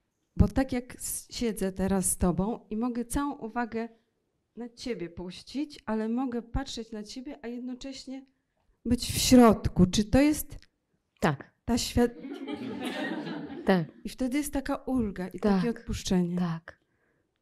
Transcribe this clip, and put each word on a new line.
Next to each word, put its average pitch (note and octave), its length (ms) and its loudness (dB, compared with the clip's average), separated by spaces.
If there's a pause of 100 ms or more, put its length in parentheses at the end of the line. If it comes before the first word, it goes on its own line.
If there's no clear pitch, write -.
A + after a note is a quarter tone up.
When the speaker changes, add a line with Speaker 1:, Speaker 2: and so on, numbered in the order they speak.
(360)
Speaker 1:
bo F3+ 120 6
tak C4 240 0
jak B3 240 -6
s-, - 340 -10
siedzę F#3+ 420 -2
teraz F#3+ 380 0
z - 60 -4
tobą F#3 540 0
i G#3+ 60 -6
mogę A#3 280 -2
całą C#4+ 300 -4
uwagę A3+ 540 -6 (680)
na A#3+ 120 -12
ciebie G3 420 -8
puścić, F#3 760 -10
ale A3 220 -2
mogę A#3+ 340 -2
patrzeć A#3 500 -8
na G#3+ 100 -10
ciebie, B3+ 400 -14
a A3+ 60 -10
jednocześnie B3+ 800 -10 (580)
być - 280 0
w - 60 0
środku. A3 680 8
Czy G3+ 180 2
to A#3+ 160 4
jest D4 380 2 (600)
Speaker 2:
Tak. - 340 -2 (100)
Speaker 1:
ta A#3 140 0
świat-, A#3+ 420 0 (1400)
Speaker 2:
Tak. F3+ 220 4 (180)
Speaker 1:
I - 40 -6
wtedy B3+ 300 -4
jest D4 140 -4
taka C#4 240 -4
ulga G#3+ 520 -4
i - 120 -12
Speaker 2:
Tak. G3+ 160 4
Speaker 1:
takie A3+ 140 2
odpuszczenie. F3+ 680 0
Speaker 2:
Tak. E3 400 -4 (640)